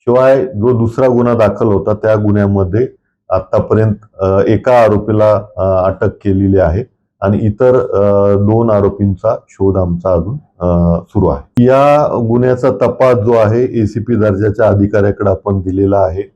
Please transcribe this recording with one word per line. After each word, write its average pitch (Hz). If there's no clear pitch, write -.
शिवाय 131
जो 117
दुसरा 113
गुन्हा 120
दाखल 107
होता 104
त्या 110
गुन्ह्यामध्ये 101
आतापर्यंत, 107
अ, 95
एका 110
आरोपीला, 107
अ, 92
अटक 98
केलेली 98
आहे 90
आणि 104
इतर, 127
अ, 101
दोन 110
आरोपींचा 101
शोध 98
आमचा 90
अजून, 87
अ, 87
सुरू 95
आहे. 76
या 143
गुन्ह्याचा 123
तपास 123
जो 113
आहे 117
एसीपी 104
दर्जाच्या 104
अधिकाऱ्याकडे 101
आपण 98
दिलेला 98
आहे. 95